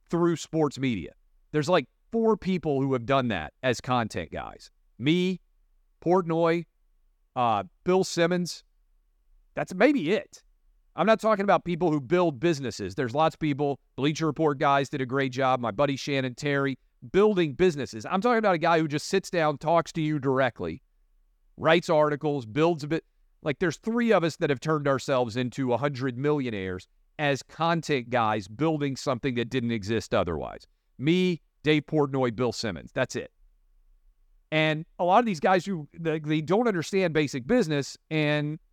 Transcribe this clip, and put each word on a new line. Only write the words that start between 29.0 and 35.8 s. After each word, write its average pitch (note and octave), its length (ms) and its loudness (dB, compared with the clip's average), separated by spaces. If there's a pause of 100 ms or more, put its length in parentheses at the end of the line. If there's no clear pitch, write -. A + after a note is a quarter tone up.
that A#2+ 140 -2
didn't A#2 220 -2
exist G#2+ 420 -2
otherwise. D#2 520 -2 (320)
Me, F3 440 0 (220)
Dave D3+ 220 2
Portnoy, C3+ 500 0
Bill A#2+ 160 0
Simmons. F2 420 -8
That's - 220 -4
it. E2 160 -8 (1200)
And D#3 340 0 (140)
a F#3 60 -2
lot F#3 140 6
of B3 60 4
these G3 140 -2
guys F#3 260 2
who, F3 220 -6 (100)